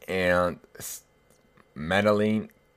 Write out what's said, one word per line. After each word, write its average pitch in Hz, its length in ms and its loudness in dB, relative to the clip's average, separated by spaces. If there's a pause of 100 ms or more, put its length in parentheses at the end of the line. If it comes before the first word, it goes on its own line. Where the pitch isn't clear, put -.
and 90 520 0 (200)
S-, - 240 -14 (720)
Madeline 104 760 0 (260)